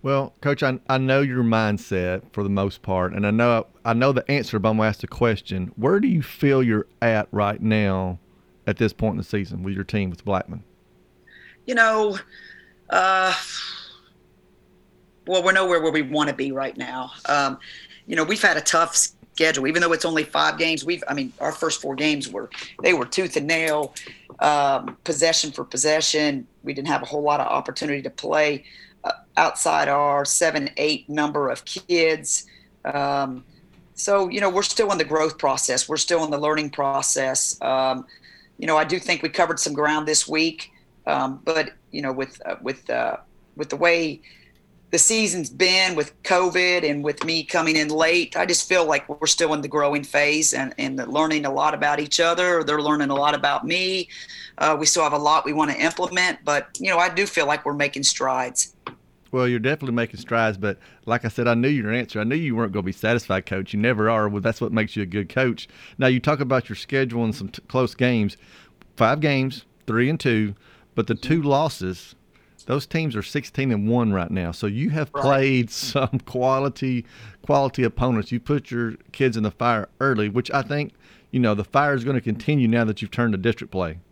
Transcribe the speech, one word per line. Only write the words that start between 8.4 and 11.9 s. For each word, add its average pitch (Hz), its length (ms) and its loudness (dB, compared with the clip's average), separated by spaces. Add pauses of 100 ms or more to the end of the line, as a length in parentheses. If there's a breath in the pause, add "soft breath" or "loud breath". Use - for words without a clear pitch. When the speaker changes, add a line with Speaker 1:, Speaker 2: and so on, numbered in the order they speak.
Speaker 1:
at 101 100 -2
this 110 160 2
point 110 200 -2
in - 40 -4
the - 80 -6
season 92 380 -6
with 98 100 -4
your 95 100 -4
team, 98 280 -2
with - 120 -12
Blackman? 101 400 -4 (1040 loud breath)
Speaker 2:
You 247 100 -4
know, 220 420 4 (760 loud breath)